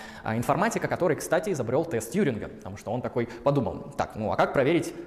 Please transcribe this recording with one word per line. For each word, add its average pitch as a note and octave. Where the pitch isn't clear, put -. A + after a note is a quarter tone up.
а, A2
информатика, D3+
который, E3+
кстати, F3+
изобрел C3
тест D#3+
Тьюринга, C3
потому -
что -
он B2
такой A#2
подумал: -
"Так, -
ну G#2
а -
как -
проверить, D3